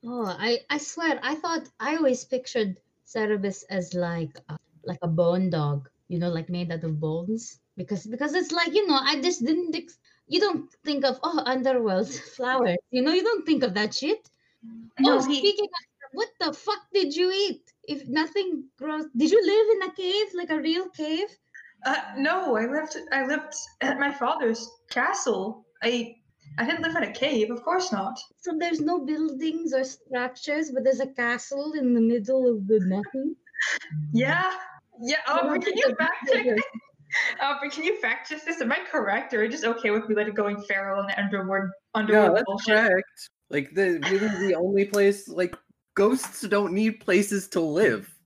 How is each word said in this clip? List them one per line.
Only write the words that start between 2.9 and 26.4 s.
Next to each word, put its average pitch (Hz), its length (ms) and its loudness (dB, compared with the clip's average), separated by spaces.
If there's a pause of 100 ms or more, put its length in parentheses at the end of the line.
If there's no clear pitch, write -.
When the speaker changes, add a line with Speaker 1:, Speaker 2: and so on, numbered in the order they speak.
Speaker 1:
Cerebus 208 640 -2
as 180 240 -6
like 170 380 -4 (180)
a, 151 80 -10 (280)
like 175 180 -6
a 175 40 -2
bone 175 420 2
dog, 143 400 0 (180)
you 175 100 -4
know, 175 120 0
like 165 200 -4
made 175 220 -4
out 160 140 -6
of 156 140 -2
bones. 170 600 -4 (160)
Because, 185 320 -6
because 269 260 -4
it's 330 200 0
like, 339 200 -2
you 403 140 4
know, 311 120 4
I 269 220 0
just 349 240 0
didn't 320 300 0
ex-, - 240 -12 (280)
you 311 120 2
don't 392 320 0 (140)
think 285 180 -2
of, 262 200 0
"Oh, 311 220 0
underworld 240 640 2
<laughs> - 280 -14
flowers." 247 400 0 (140)
You 247 100 2
know, 285 100 2
you 359 120 2
don't 440 220 0
think 285 180 2
of 208 100 0
that 214 200 -2
shit. 370 360 -2 (680)
Speaker 2:
No, - 180 6
Speaker 1:
Oh, - 100 2
Speaker 2:
he 294 120 2
Speaker 1:
speaking 403 260 2
of, - 480 -14
what 427 160 -4 (100)
the 311 140 -2
fuck - 260 -4 (140)
did 339 200 2
you 359 180 2
eat? 392 300 0 (220)
If 285 240 -8
nothing 320 560 -2 (140)
gross, 311 280 -6 (100)
did 262 140 4
you 415 160 8
live 415 300 6
in 381 140 -2
a 370 40 -14
cave, 392 420 -2
like 349 160 -6
a 311 100 0
real 330 280 -2
cave? 320 380 -4 (560)
Speaker 2:
Uh, 269 120 0 (200)
no, 302 400 0
I 220 120 0
lived, 302 280 -4 (160)
I 269 140 0
lived 294 300 -4 (260)
at 269 180 -2
my 277 120 0
father's 254 580 -2 (220)
castle. 240 760 -2 (160)
I, 233 340 -2 (440)